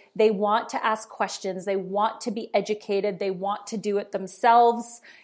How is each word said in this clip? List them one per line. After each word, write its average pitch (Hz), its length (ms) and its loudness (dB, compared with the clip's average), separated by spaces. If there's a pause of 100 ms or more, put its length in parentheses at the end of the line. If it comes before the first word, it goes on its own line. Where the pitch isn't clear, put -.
(160)
they 220 160 4
want 208 380 0
to - 140 -6
ask 220 260 -2
questions. 185 560 -6
They 196 100 -2
want 196 460 -2
to 240 100 -6
be 220 220 -8
educated. 202 640 -2
They 196 120 -2
want 190 360 -6
to 226 100 -8
do 202 200 -2
it - 140 -6
themselves, 233 920 4 (220)